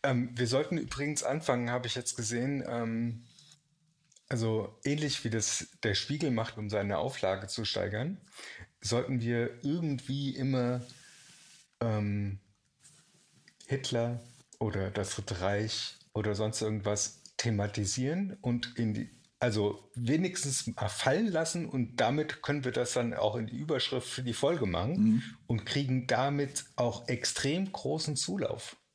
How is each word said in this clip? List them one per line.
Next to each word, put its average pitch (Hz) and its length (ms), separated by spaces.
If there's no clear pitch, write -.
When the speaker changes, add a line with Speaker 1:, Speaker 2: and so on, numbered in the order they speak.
Speaker 1:
Ähm, 127 340
wir 120 100
sollten 143 320
übrigens 143 460
anfangen, 127 460
habe 123 180
ich - 60
jetzt - 220
gesehen, 120 500
ähm, 117 560
also 113 560
ähnlich 147 400
wie 120 60
das - 360
der 104 120
Spiegel 147 360
macht, 113 280
um 107 120
seine 101 280
Auflage 98 500
zu - 160
steigern, 107 540
sollten 123 400
wir 117 440
irgendwie 143 680
immer, 127 480
ähm, 104 580
Hitler 120 560
oder 98 320
das 98 260
Dritte 101 240
Reich 101 560
oder 107 220
sonst 107 260
irgendwas 107 600
thematisieren 117 1040
und 120 340
in 110 180
die, 110 160
also 104 560
wenigstens 147 720
mal - 220
fallen 165 380
lassen 165 400
und 123 300
damit 139 460
können 143 220
wir 127 80
das 123 200
dann 120 220
auch 107 220
in 113 100
die - 100
Überschrift 135 500
für - 160
die 123 120
Folge 143 320
machen 95 360
Speaker 2:
Mhm. 110 200
Speaker 1:
und 113 200
kriegen 127 400
damit 139 600
auch 120 320
extrem 156 640
großen 151 440
Zulauf. - 600